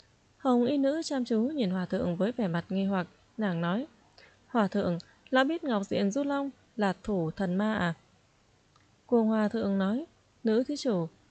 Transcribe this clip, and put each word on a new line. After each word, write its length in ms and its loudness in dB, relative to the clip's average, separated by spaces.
Hồng 260 2
Y 140 2
Nữ 260 2
chăm 200 -2
chú 160 2
nhìn 300 0
hòa 160 -2
thượng 300 -2
với 160 0
vẻ 160 -2
mặt 200 -2
nghi 160 0
hoặc, 220 0
nàng 220 -2
nói, 260 -2
"Hòa 220 2
thượng, 300 0
lão 140 4
biết 200 -2
Ngọc 200 -2
Diện 260 0
Du 140 -2
Long 260 -2
là 160 0
thủ 280 -2
thần 280 -2
ma 160 0
à?" 200 -2
Cuồng 220 2
Hòa 200 2
Thượng 300 0
nói, 280 0
"Nữ 200 2
thí 120 -6
chủ, 320 0